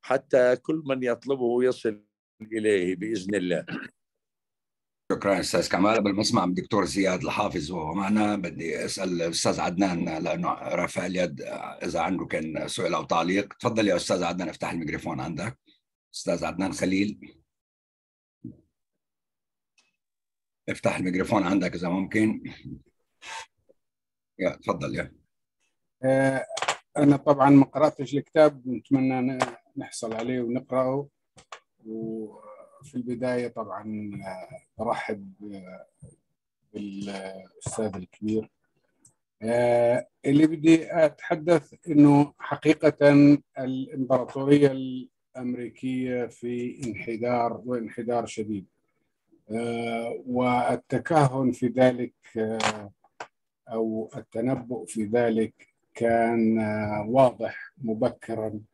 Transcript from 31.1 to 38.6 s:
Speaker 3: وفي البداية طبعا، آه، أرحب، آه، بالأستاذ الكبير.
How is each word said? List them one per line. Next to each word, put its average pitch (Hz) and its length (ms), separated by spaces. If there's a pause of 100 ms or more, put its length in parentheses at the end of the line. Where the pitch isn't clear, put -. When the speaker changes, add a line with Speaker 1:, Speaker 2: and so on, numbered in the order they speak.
Speaker 3:
وفي 110 1080
البداية 123 540
طبعا، 104 600 (160)
آه، - 560
أرحب، 196 500 (200)
آه، 92 340 (880)
بالأستاذ 98 1200
الكبير. 107 540 (920)